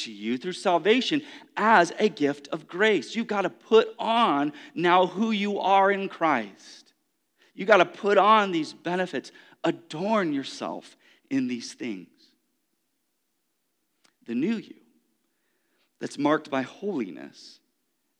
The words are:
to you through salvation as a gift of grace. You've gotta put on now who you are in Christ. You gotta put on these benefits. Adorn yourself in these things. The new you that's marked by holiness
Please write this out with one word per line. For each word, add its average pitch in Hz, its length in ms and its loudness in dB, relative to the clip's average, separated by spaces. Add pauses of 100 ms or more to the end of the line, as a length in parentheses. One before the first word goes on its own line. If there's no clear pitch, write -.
to 117 80 -14
you 107 240 -4
through 175 160 -8
salvation 175 680 0 (340)
as 196 420 4
a 214 120 2
gift 143 380 -2
of 160 200 -10
grace. 190 480 0
You've 226 100 -4
gotta 202 240 -2
put 220 480 4
on 190 540 0 (220)
now 175 320 4
who 196 240 -4
you 202 280 -2
are 196 320 4
in 196 180 -2
Christ. - 840 -4 (600)
You 185 100 -8
gotta 190 220 6
put 202 320 0
on 202 340 4
these 156 220 -4
benefits. 175 580 -6 (340)
Adorn 175 680 -2
yourself 101 600 -8 (360)
in 131 180 -2
these 120 240 -8
things. 98 340 -10 (2250)
The 117 80 -6
new 185 220 0
you - 200 -14 (1200)
that's 120 180 -12
marked 151 320 0
by 135 120 -2
holiness 101 1000 -10 (600)